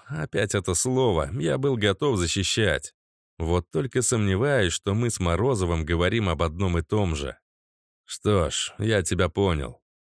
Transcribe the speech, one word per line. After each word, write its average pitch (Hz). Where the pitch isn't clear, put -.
Опять 131
это 95
слово. 113
«я 147
был 135
готов 104
защищать». 87
Вот 85
только 131
сомневаюсь, 107
что -
мы 117
с -
Морозовым 90
говорим 90
об 82
одном 87
и 82
том 98
же. 71
«Что 92
ж, -
я 107
тебя 90
понял». 80